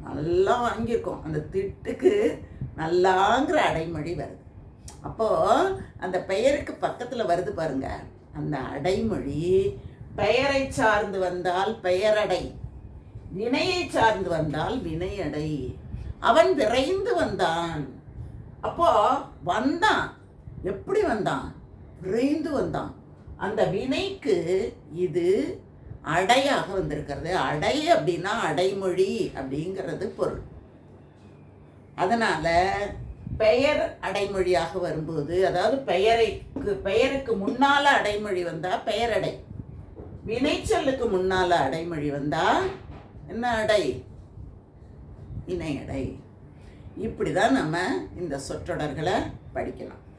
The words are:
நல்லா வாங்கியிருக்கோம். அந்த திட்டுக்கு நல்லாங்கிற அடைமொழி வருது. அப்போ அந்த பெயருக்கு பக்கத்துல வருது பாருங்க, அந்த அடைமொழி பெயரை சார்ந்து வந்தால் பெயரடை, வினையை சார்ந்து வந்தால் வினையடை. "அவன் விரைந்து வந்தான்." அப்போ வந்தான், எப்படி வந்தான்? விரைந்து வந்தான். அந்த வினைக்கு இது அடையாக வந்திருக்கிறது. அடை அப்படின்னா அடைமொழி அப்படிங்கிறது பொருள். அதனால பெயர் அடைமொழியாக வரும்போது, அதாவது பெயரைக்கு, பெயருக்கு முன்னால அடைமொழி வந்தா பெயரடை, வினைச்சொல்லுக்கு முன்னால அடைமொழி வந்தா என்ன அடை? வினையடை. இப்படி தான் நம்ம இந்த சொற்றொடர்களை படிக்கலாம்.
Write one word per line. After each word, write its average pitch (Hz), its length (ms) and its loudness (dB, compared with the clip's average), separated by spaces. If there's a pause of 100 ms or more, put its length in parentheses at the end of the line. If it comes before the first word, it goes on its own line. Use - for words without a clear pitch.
நல்லா 190 680 2
வாங்கியிருக்கோம். 220 520 -4
அந்த 151 280 -4
திட்டுக்கு 226 880 0 (360)
நல்லாங்கிற 190 760 4
அடைமொழி 165 640 0
வருது. - 200 -8 (640)
அப்போ 190 460 2 (520)
அந்த 180 240 -4
பெயருக்கு 226 580 0
பக்கத்துல 240 460 -4
வருது 175 220 2
பாருங்க, - 500 -4 (340)
அந்த 151 240 -4
அடைமொழி 196 1200 0 (380)
பெயரை 269 560 2
சார்ந்து 208 480 2
வந்தால் 180 640 0
பெயரடை, 190 720 2 (760)
வினையை 294 580 0
சார்ந்து 208 400 2
வந்தால் 165 540 -2
வினையடை. 156 920 -4 (440)
"அவன் 311 360 6
விரைந்து 277 600 0
வந்தான்." 170 760 0 (720)
அப்போ - 480 4 (340)
வந்தான், 254 680 2 (500)
எப்படி 370 380 0
வந்தான்? 202 540 -2 (460)
விரைந்து 277 500 0
வந்தான். 165 440 -2 (420)
அந்த 208 280 0
வினைக்கு 220 1080 0 (200)
இது 180 680 0 (420)
அடையாக 196 720 2
வந்திருக்கிறது. 151 640 -4
அடை 190 560 2
அப்படின்னா 170 320 2
அடைமொழி 190 1120 0
அப்படிங்கிறது 160 680 -6
பொருள். - 360 -4 (1500)
அதனால 180 800 2 (600)
பெயர் 277 640 4
அடைமொழியாக 185 800 0
வரும்போது, 160 680 0
அதாவது 208 300 2
பெயரைக்கு, 208 960 2
பெயருக்கு 233 640 2
முன்னால 262 480 2
அடைமொழி 208 600 2
வந்தா 165 420 -4
பெயரடை, 208 600 -2 (840)
வினைச்சொல்லுக்கு 277 800 0
முன்னால 185 400 2
அடைமொழி 160 600 0
வந்தா 160 500 2 (680)
என்ன 226 220 -4
அடை? 214 560 2 (1400)
வினையடை. 139 720 -6 (800)
இப்படி 190 340 -2
தான் 208 220 4
நம்ம 160 260 0 (380)
இந்த 156 220 -6
சொற்றொடர்களை 151 760 -4 (400)
படிக்கலாம். - 480 -8 (180)